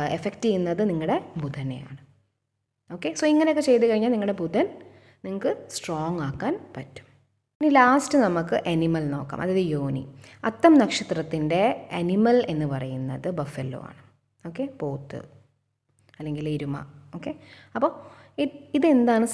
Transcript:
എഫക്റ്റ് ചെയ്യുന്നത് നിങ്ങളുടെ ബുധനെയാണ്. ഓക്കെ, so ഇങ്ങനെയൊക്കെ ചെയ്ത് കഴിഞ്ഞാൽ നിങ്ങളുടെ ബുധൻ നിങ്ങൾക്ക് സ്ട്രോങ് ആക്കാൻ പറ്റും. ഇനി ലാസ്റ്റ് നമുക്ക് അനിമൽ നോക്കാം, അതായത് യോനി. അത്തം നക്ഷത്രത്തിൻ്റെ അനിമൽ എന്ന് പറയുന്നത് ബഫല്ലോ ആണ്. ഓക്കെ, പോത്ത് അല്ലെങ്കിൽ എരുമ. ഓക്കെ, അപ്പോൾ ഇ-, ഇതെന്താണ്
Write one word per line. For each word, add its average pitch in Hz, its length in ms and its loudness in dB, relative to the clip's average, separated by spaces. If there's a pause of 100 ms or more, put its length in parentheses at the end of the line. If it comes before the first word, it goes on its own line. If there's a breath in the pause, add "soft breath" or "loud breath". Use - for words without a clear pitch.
(200)
എഫക്റ്റ് 202 300 -6
ചെയ്യുന്നത് 180 420 0
നിങ്ങളുടെ 165 260 0 (260)
ബുധനെയാണ്. 135 560 -8 (960)
ഓക്കെ, 294 240 -8
so 311 140 0
ഇങ്ങനെയൊക്കെ 302 380 2
ചെയ്ത് 233 200 6
കഴിഞ്ഞാൽ 220 260 2
നിങ്ങളുടെ 202 280 -2
ബുധൻ 220 220 0 (600 loud breath)
നിങ്ങൾക്ക് 196 260 -4 (240)
സ്ട്രോങ് 165 520 -4
ആക്കാൻ 220 260 -4 (220)
പറ്റും. - 280 -16 (560)
ഇനി 302 160 4
ലാസ്റ്റ് 269 480 6
നമുക്ക് 170 320 0 (140)
അനിമൽ 165 420 2
നോക്കാം, 139 300 -8
അതായത് 185 280 0
യോനി. 139 320 -2 (460 loud breath)
അത്തം 320 320 6
നക്ഷത്രത്തിൻ്റെ 165 800 -2 (380)
അനിമൽ 208 400 4 (140)
എന്ന് 156 220 -2
പറയുന്നത് 131 540 -6 (120)
ബഫല്ലോ 135 480 -6
ആണ്. - 120 -20 (500)
ഓക്കെ, 254 160 -8 (160)
പോത്ത് 139 380 -8 (1000)
അല്ലെങ്കിൽ 151 340 -8
എരുമ. 143 240 -6 (400)
ഓക്കെ, 302 160 -10 (420 loud breath)
അപ്പോൾ 240 160 0 (520 loud breath)
ഇ-, - 200 -8 (140)
ഇതെന്താണ് 240 560 4